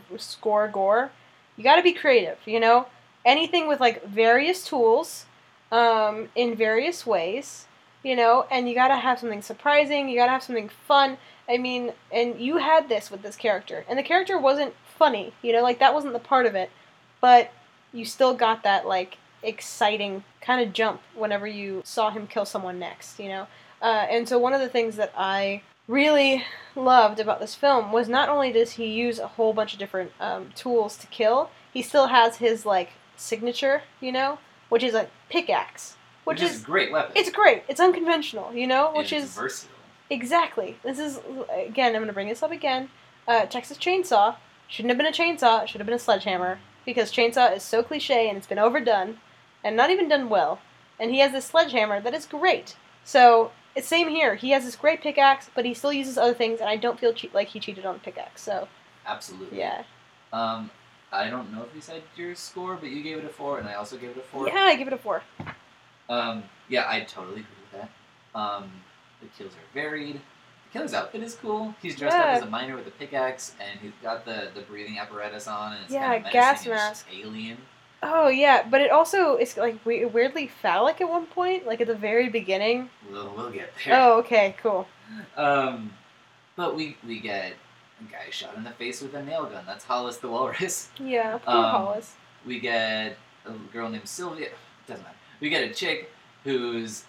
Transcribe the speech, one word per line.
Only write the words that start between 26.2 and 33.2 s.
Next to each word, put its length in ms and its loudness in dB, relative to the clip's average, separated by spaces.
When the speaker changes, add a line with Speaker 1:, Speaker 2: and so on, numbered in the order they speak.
Speaker 1:
loved 440 6
about 200 -2
this 160 -10
film 360 4
was 180 0
not 180 2
only 240 0
does 220 2
he 140 -6
use 320 -2
a 80 -8
whole 260 0
bunch 200 -2
of 60 -14
different, 400 -6
um, 360 -6
tools 420 -2
to 100 -20
kill, 420 2
he 100 -8
still 260 4
has 300 4
his, 280 0
like, 260 0
signature, 680 -2